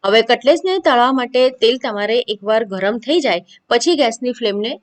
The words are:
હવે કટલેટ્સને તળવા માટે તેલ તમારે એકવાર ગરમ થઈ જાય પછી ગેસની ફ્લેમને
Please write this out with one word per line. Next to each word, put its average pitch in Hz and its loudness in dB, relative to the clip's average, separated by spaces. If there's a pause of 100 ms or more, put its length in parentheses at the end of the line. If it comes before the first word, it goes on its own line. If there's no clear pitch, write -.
હવે 214 2
કટલેટ્સને 349 2
તળવા 247 2
માટે 247 0 (220)
તેલ 240 2 (100)
તમારે 214 -2 (200)
એકવાર 214 -2 (120)
ગરમ 202 -4
થઈ 311 0
જાય 180 -4
પછી 294 2
ગેસની 240 -2
ફ્લેમને 214 -4